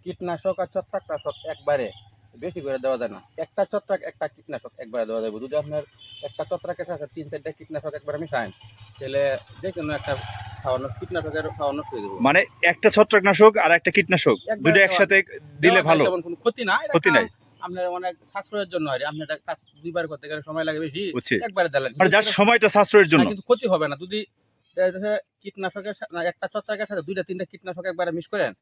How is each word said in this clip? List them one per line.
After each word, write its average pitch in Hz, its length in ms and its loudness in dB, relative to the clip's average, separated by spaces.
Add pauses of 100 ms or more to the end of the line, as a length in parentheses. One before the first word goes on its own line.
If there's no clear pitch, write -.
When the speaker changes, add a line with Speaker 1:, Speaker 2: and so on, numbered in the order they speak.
Speaker 1:
কীটনাশক 180 560 -6
আর 180 60 -2
ছত্রাকনাশক 170 680 -8 (100)
একবারে 143 460 -4 (460)
বেশি 165 240 -10
করে 135 180 -6
দেওয়া 131 200 -2
যায় 113 120 -6
না, 98 120 -16 (140)
একটা 160 280 -4
ছত্রাক 196 380 -6
একটা 156 260 -10
কীটনাশক - 500 -14
একবারে 113 280 -6
দেওয়া 110 160 -4
যাবে। 110 180 -8
যদি 135 160 -8
আপনার 151 260 -4 (400)
একটা 147 220 -10
ছত্রাকের 175 400 -8
সাথে 151 300 -10
তিন 151 140 -12
চারটা 151 240 -10
কীটনাশক 151 420 -12
একবারে 147 240 -10
মিশায়েন, 131 320 -6 (500)
তাহলে 135 380 -2 (240)
যে 185 80 -6
কোনো 151 220 -6
একটা 143 240 -4 (460)
খাওয়ানো, 131 260 -4 (120)
কীটনাশকের 156 480 -6
খাওয়া 147 240 -4
নষ্ট 147 220 -8
হয়ে 110 80 -6
যাবে। 98 180 -10
Speaker 2:
মানে 190 240 4 (180)
একটা 170 280 4
ছত্রাকনাশক 208 680 6
আর 165 140 2
একটা 170 200 4
কীটনাশক 170 420 2
Speaker 1:
একবারে 208 240 -2
Speaker 2:
দুটো 165 140 2
Speaker 1:
দেওয়া 196 140 6
Speaker 2:
একসাথে 190 380 4
Speaker 1:
দেওয়া - 380 -14
Speaker 2:
দিলে 175 120 6
Speaker 1:
যায়, 185 100 6
Speaker 2:
ভালো? 156 220 4
Speaker 1:
তেমন 185 160 2
কোনো 170 160 -10
ক্ষতি 233 280 -4
না, 202 140 2
এটা - 100 -4
Speaker 2:
ক্ষতি 170 220 4
নাই। 123 120 6
Speaker 1:
কাজ - 160 -8 (220)
আপনার 180 260 -6
অনেক 180 300 -6 (160)
সাশ্রয়ের 202 360 -6
জন্য 160 220 -2
হয়। 131 140 -2
আপনি 151 180 -6
একটা 151 140 -6
কাজ 165 200 -10 (260)
দুইবার 165 260 -4
করতে 147 200 -14
গেলে 151 140 -8
সময় 156 220 -6
লাগে 156 160 -4
বেশি, 165 320 -6
Speaker 2:
বুঝছি। 123 320 -2
Speaker 1:
একবারে 185 240 0
দিলেন। 135 280 -2
Speaker 2:
মানে 180 120 6
just 196 140 6
Speaker 1:
কিন্তু 214 100 -2
Speaker 2:
সময়টা 214 360 4
সাশ্রয়ের 202 400 6
জন্য। 160 80 6
Speaker 1:
হ্যাঁ, 127 100 6
কিন্তু 196 160 -4
ক্ষতি 247 260 0
হবে 156 200 2
না। 139 80 -6
যদি 185 300 -8 (500)
দেখা 185 140 2
যাচ্ছে 208 260 -4 (260)
কীটনাশকের 196 520 -10
সা-, - 180 -16
না, 170 120 -6
একটা 175 280 -6
ছত্রাকের 208 340 -6
সাথে 190 160 -6
দুইটা 185 200 -6
তিনটা 185 220 -8
কীটনাশক 180 400 -14
একবারে 175 260 -4
মিক্স 165 180 -8
করেন 156 340 -2